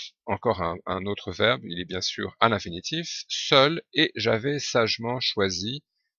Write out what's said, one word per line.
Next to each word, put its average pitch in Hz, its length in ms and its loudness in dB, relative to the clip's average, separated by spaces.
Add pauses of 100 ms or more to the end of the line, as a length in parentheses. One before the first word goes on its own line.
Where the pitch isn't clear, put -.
(240)
encore 101 380 0
un, 85 140 -2 (100)
un 92 200 -2
autre 101 260 -6
verbe, 113 320 2
il 87 160 -6
est 87 40 -4
bien 90 160 -6
sûr - 380 -6
à 113 100 6
l'infinitif, 110 800 -4
seul, 147 540 4 (100)
et 151 220 2
j'avais 113 460 0
sagement 117 580 0
choisi 104 640 -2 (360)